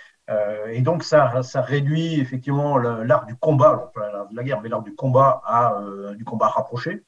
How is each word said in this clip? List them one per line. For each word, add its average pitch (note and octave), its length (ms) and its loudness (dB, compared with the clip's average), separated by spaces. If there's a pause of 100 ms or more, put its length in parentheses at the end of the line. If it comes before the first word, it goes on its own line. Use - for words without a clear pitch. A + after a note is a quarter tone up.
(280)
Euh, G#2+ 380 -4
et A2+ 140 -4
donc, D#3 220 0
ça, B2+ 400 4
ça C3 180 -4
réduit D3 600 0
effectivement C#3 560 -2
le, A#2+ 260 0
l'art A#2 240 2
du A#2 80 -12
combat, C#3+ 360 4
alors - 220 -2
pas G#2 200 -8
l'art G2+ 160 -10
de G#2+ 80 -16
la A#2+ 80 -6
guerre, C3 160 -4
mais A2+ 80 -10
l'art A2 140 -4
du G#2 120 -16
combat C3 500 4
à, G#2+ 360 2
euh, G2+ 340 -10
du A2+ 100 -14
combat A2 220 -2
rapproché - 600 -4